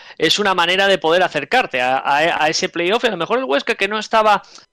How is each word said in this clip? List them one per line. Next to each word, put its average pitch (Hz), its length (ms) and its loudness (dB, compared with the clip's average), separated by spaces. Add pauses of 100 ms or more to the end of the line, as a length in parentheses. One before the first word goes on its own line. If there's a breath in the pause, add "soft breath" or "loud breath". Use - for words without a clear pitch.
(180 loud breath)
es 156 200 2
una 196 160 0
manera 185 320 2
de 196 120 2
poder 170 260 2
acercarte 156 560 -2
a, 127 180 0
a, 151 460 0
a 151 40 2
ese 151 200 -2
playoff, 180 340 -2
y 247 60 0
a - 20 -2
lo 196 60 -4
mejor 170 240 -2
el 269 40 -4
Huesca 247 300 -2
que 196 140 -2
no 214 100 -4
estaba 214 440 2 (300 loud breath)